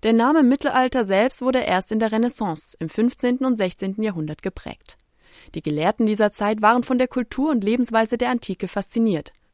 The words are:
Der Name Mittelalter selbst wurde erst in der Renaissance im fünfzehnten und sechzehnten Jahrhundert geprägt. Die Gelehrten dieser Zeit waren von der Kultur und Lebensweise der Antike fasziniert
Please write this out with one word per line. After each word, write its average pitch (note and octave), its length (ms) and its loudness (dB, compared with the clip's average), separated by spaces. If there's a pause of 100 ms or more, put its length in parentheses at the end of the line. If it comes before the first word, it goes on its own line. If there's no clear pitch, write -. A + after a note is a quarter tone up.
Der A3+ 100 4
Name C4+ 300 6
Mittelalter B3+ 600 2
selbst G3 380 2
wurde B3+ 180 2
erst F#3 320 0
in A3 80 0
der A3 140 0
Renaissance A3 680 -2
im E3 80 -6
fünfzehnten B3 560 -2
und B3+ 140 0
sechzehnten G3 440 -4
Jahrhundert E3 400 -6
geprägt. - 560 -12 (580)
Die D#3 60 -8
Gelehrten D#3+ 440 -2
dieser G#3 260 2
Zeit G#3 300 -2
waren A#3 220 4
von B3+ 140 -2
der B3 120 2
Kultur B3+ 420 -2
und A3 140 0
Lebensweise A3+ 520 0
der A#3+ 120 0
Antike A3 400 -6
fasziniert G#3+ 640 -2 (200)